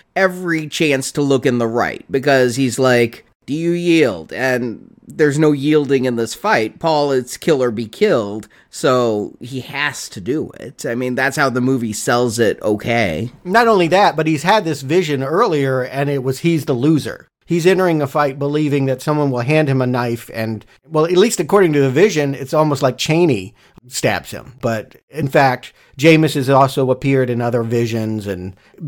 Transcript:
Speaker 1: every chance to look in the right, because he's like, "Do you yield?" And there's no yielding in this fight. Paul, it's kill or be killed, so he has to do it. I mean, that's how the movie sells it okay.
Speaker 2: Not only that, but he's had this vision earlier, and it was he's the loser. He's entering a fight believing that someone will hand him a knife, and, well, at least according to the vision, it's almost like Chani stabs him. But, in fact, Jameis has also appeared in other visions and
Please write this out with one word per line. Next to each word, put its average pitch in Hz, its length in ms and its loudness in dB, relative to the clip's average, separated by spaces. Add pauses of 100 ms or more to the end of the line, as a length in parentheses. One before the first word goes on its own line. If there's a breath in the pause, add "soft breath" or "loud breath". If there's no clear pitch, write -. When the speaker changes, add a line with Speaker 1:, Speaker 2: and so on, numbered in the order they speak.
(140)
Speaker 1:
every 180 540 0
chance 143 440 0
to - 80 -2
look 139 240 2
in 123 140 2
the 120 80 0
right, 107 420 -2
because 131 460 2
he's 127 240 -2
like, 120 480 2 (180)
"Do 135 100 -8
you 165 180 -2
yield?" 156 600 2
And 117 600 -4 (160)
there's 147 300 0
no 156 140 4
yielding 139 520 2
in 123 120 -2
this 113 180 -4
fight. 143 460 -2
Paul, 147 320 0
it's 127 240 -2
kill 147 260 0
or 123 80 0
be 113 160 -6
killed, 110 640 -2 (220 soft breath)
so 120 680 0
he 127 200 -10
has 143 480 -6
to - 120 -14
do 117 380 -4
it. - 260 -14
I 120 120 -4
mean, 127 180 -4
that's 131 220 -2
how 143 120 2
the 123 120 -2
movie 123 320 0
sells 120 480 0
it 107 200 -2
okay. 107 720 -2 (140)
Speaker 2:
Not 226 240 2
only 190 200 4
that, 175 280 2
but 156 100 -2
he's 156 160 0
had 196 220 2
this 156 180 -4
vision 147 400 0
earlier, 139 600 0
and 143 280 -4
it 139 140 -4
was 131 160 -4
he's 165 240 0
the 147 80 -2
loser. 123 560 0 (160)
He's 170 240 -2
entering 180 340 2
a 135 60 -2
fight 147 320 -2
believing 143 460 0
that 131 140 -2
someone 151 300 -2
will 123 100 -2
hand 151 280 2
him 131 120 0
a 127 60 0
knife, 123 480 -4
and, 110 320 -6 (180 soft breath)
well, 156 200 0
at 170 80 -2
least 196 260 2
according 180 360 2
to 143 60 4
the 135 100 4
vision, 147 440 2
it's 135 180 -8
almost 151 300 2
like 127 160 0
Chani 147 560 0 (320 soft breath)
stabs 117 460 -4
him. 73 280 -16
But, 113 360 -6 (120)
in 139 200 -6
fact, 135 440 2 (240 soft breath)
Jameis 156 380 4
has 135 160 0
also 135 400 4
appeared 131 400 0
in 120 100 -2
other 120 220 0
visions 110 640 -2
and 95 300 -8 (320 soft breath)